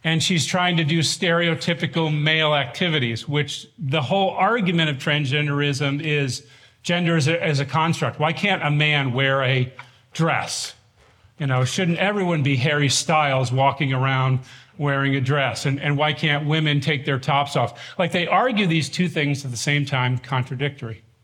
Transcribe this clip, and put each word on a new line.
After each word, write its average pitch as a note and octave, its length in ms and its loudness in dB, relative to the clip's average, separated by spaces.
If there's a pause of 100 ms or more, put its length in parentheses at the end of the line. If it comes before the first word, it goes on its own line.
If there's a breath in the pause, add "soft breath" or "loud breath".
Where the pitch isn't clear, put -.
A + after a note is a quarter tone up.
And D#3+ 180 0
she's E3 240 0
trying F3+ 320 0
to E3 60 2
do D#3+ 160 0
stereotypical E3+ 1120 0
male D3+ 420 2
activities, C3 720 -2
which D3 400 -4 (100)
the D3 240 -2
whole F#3+ 300 0
argument F#3 580 0
of C#3 80 -4
transgenderism C#3+ 1040 0
is D3 440 -2 (380 loud breath)
gender E3+ 340 2
is C#3+ 100 2
a, E3 180 0
is D3 140 0
a C#3 60 -2
construct. D#3+ 540 0
Why D3+ 120 2
can't F3+ 320 0
a D3 80 0
man D3 400 2
wear C3+ 320 2
a B2+ 300 0 (400 loud breath)
dress? - 600 -2 (640 soft breath)
You D3 100 -4
know, B2+ 180 2
shouldn't E3+ 320 0
everyone F#3 460 0
be C3+ 120 2
Harry D3 320 2
Styles C3+ 640 2
walking C3+ 400 2
around C3 480 2 (380 loud breath)
wearing C#3 400 0
a C#3 40 0
dress? C3 440 0
And, C#3 160 0
and D3 160 0
why D3+ 160 2
can't D3+ 340 0
women D3+ 320 2
take C#3+ 240 -2
their C3+ 160 -2
tops C#3+ 380 0
off? B2 200 -2 (220 loud breath)
Like, E3+ 140 0
they F3 120 0
argue G#3 400 2
these E3 220 2
two F3+ 220 -2
things C#3+ 340 0
at C3 80 -8
the A#2 60 -8
same C#3+ 280 0
time, B2+ 320 0
contradictory. B2+ 880 -6 (200)